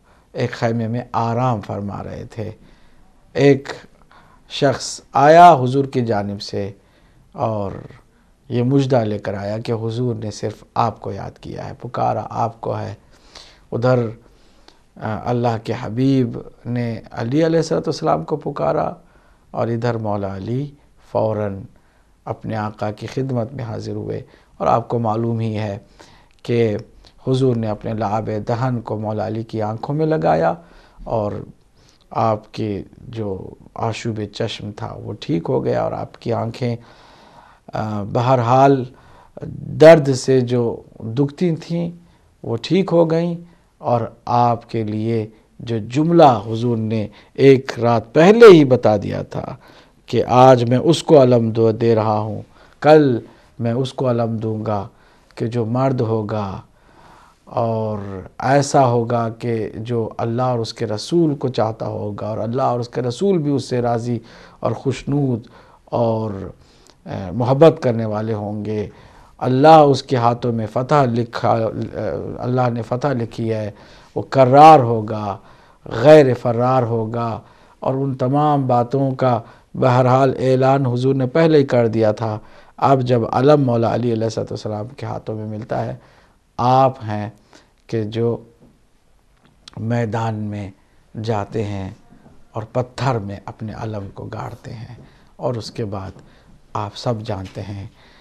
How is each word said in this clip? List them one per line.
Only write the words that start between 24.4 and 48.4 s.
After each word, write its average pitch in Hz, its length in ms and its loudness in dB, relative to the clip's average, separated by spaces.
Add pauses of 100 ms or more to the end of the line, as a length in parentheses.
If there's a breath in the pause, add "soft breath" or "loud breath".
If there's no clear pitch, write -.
और 175 80 -4
आपको 120 320 0
मालूम 117 400 -2
ही 110 140 -4
है 104 240 -6 (680 soft breath)
कि 117 320 0 (500 soft breath)
हुजूर 131 280 2
ने 113 120 -4
अपने 110 260 -6
लाब 107 360 -4
दहन 117 500 -4
को 110 180 -8
मौला 107 280 -4
अली 107 180 -6
की 110 160 -8
आँखों 110 340 -6
में 156 120 -2
लगाया 160 520 0 (500 soft breath)
और 104 400 -6 (680 soft breath)
आपकी 107 760 -4 (180)
जो 104 480 -10 (200)
आशूब 110 580 -6
चश्म 107 360 -8
था 104 280 -12
वो 110 140 -10
ठीक 160 340 -6
हो 131 140 0
गया 120 240 -2
और 107 80 -6
आपकी 107 380 -8
आँखें, 113 460 -4 (960 soft breath)
अ, 107 300 -6
बहरहाल 123 840 2 (760 soft breath)
दर्द 143 500 8
से 131 280 2
जो 120 440 -2 (180)
दुखती 143 520 -2
थीं 170 380 -6 (520 soft breath)
वो 117 100 -4
ठीक 185 340 -2
हो 170 160 4
गईं 170 320 -2 (440 loud breath)
और 120 360 -2 (100)
आपके 120 560 0
लिए 107 500 -4 (280 soft breath)
जो 117 180 -4
जुमला 151 520 4
हुजूर 113 460 -2
ने 110 320 -2 (280 soft breath)
एक 131 420 6
रात 117 240 2 (120)
पहले 214 320 10